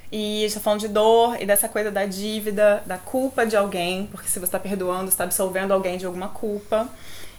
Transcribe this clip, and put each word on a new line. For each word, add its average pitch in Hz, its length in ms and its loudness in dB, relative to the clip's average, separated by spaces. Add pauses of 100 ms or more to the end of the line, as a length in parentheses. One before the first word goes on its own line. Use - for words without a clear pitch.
(120)
E 214 280 -4
a 214 80 2
gente 208 80 -2
tá 214 60 -8
falando 208 180 2
de 220 80 -4
dor 226 540 6
e 190 40 -4
dessa 202 240 4
coisa 214 220 -2
da 196 140 0
dívida, 208 800 2
da 185 120 -6
culpa 262 480 0
de 220 100 0
alguém, 190 520 0
porque - 200 -12
se - 120 -2
você 180 120 -4
tá 185 80 -2
perdoando, 185 520 -2
você - 60 -2
tá 180 80 0
absolvendo 190 480 0
alguém 190 240 0
de 185 80 -6
alguma 180 240 -6
culpa. 214 600 -2 (500)